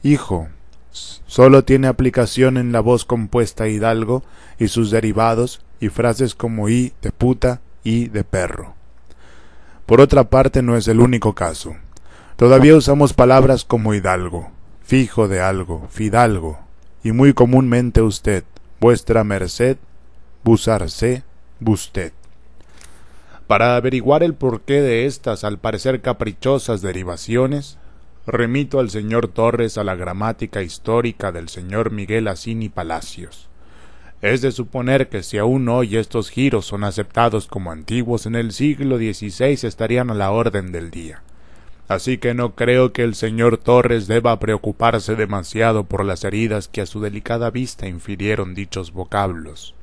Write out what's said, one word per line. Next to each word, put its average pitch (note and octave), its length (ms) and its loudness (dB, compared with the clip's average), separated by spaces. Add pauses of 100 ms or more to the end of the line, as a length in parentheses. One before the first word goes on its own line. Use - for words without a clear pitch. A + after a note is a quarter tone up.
Hijo, F#2+ 460 0 (420)
solo - 720 6
tiene C3+ 240 4
aplicación B2+ 680 2
en B2 160 -2
la A#2 80 2
voz A#2 240 2
compuesta A2+ 640 -2
hidalgo A2+ 540 0 (360)
y A2 100 2
sus A2 220 0
derivados A2+ 720 0 (180)
y G#2+ 80 -2
frases A#2 460 0
como A2 340 -4
hi B2 240 0 (100)
de - 80 -4
puta B2 500 0 (220)
y A#2 260 0
de G#2 140 -4
perro. - 520 -6 (1120)
Por A#2 140 6
otra C3+ 300 6
parte, C3 320 4
no A#2+ 140 2
es G#2+ 120 0
el A2 120 4
único A#2 340 4
caso. E2 400 -6 (640)
Todavía C3+ 400 10
usamos C#3+ 360 4
palabras C3 520 6
como A2 300 0
hidalgo, F2+ 560 -2 (320)
fijo A#2+ 440 2
de F#2+ 140 0
algo, F#2 500 -2
fidalgo, G2+ 720 0 (420)
y A2 100 -2
muy C3+ 200 6
comúnmente B2 680 4
usted, G2+ 420 -2 (360)
vuestra A2+ 440 4
merced, G#2 540 -2 (640)
busarse, A2+ 800 2 (380)
busted. G#2 520 -2 (1300)
Para A#2 300 4
averiguar B2+ 460 2
el E3 120 2
porqué C3+ 480 -2
de B2 240 0
estas, A#2 380 -6
al G#2 140 -4
parecer A2+ 440 -4
caprichosas A#2 800 -2
derivaciones, A2 960 -4 (480)
remito B2+ 540 -2
al A#2+ 80 0
señor A2 400 -4
Torres A#2 480 0
a G#2+ 80 -4
la F#2 120 -4
gramática G2 680 -6
histórica A2 680 -4
del E2+ 200 -12
señor G2+ 400 -4
Miguel G#2+ 380 -4
Asini A2+ 420 -8
Palacios. - 800 -12 (720)
Es A2+ 180 0
de C3 100 -2
suponer B2+ 600 -2
que G2 120 -6
si - 140 -8
aún B2 320 0
hoy A#2 300 0
estos A2 320 -4
giros B2 340 0
son G2+ 200 -6
aceptados G#2 640 -2
como F2+ 240 -10
antiguos, A2+ 540 -4
en A2 100 -6
el A#2 180 -4
siglo C#3 440 -2
dieciséis A2+ 680 -2
estarían A#2 440 -2
a A2+ 60 -4
la G2 160 0
orden G2+ 420 -2
del E2+ 180 -10
día. D#2+ 320 -14 (640)
Así A#2 300 -2
que A#2+ 160 -2
no B2 220 -4
creo B2 400 2
que B2+ 80 -2
el A#2 120 -2
señor A2+ 440 0
Torres A#2+ 480 2
deba A2+ 340 2
preocuparse A2 760 -2
demasiado G#2+ 680 -2
por F#2+ 180 -4
las F#2+ 220 -4
heridas G#2+ 440 -4
que - 120 -8
a F#2+ 60 -4
su G#2+ 160 -10
delicada A2 480 -4
vista A#2+ 360 -8
infirieron F#2 680 -6
dichos F#2 400 -10
vocablos. F2 880 -6